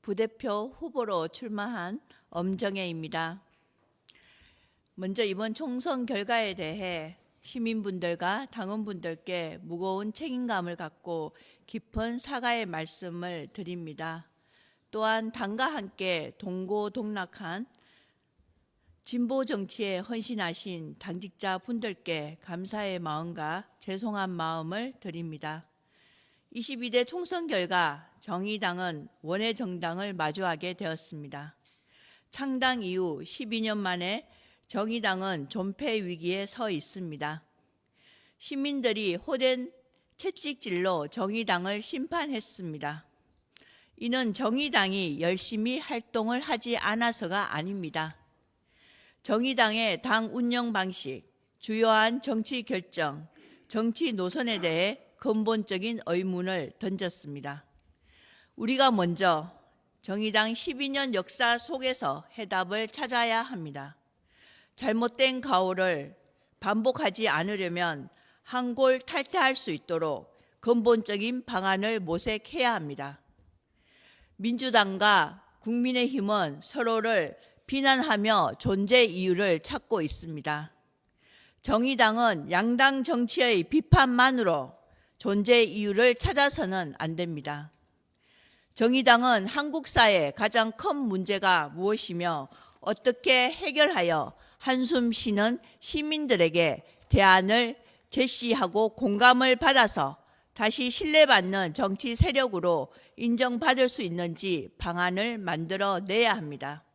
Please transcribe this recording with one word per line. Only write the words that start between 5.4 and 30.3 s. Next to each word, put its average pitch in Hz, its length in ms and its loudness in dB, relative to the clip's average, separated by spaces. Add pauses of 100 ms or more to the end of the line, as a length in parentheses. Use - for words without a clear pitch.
총선 254 500 -4
결과에 220 480 -2
대해 175 640 -8 (240)
시민분들과 202 1080 -4
당원분들께 180 1120 -8
무거운 190 500 -4
책임감을 233 640 -4
갖고 160 580 -10 (320)
깊은 226 520 -6
사과의 240 480 -4
말씀을 170 880 -10
드립니다. 165 760 -10 (640)
또한 220 420 0
당과 220 320 -4
함께 190 720 -4
동고동락한 202 1300 -6 (1400)
진보 247 400 -2
정치에 202 500 -4
헌신하신 196 1000 -8
당직자분들께 185 1400 -8
감사의 190 560 -6
마음과 160 680 -6 (140)
죄송한 196 480 -6
마음을 170 720 -6
드립니다. 156 640 -10 (840)
이십이 240 380 -8
대 247 160 4
총선 339 420 -6
결과 175 640 0 (100)
정의당은 185 880 -4 (120)
원외 196 320 -2
정당을 185 640 -6
마주하게 170 580 -4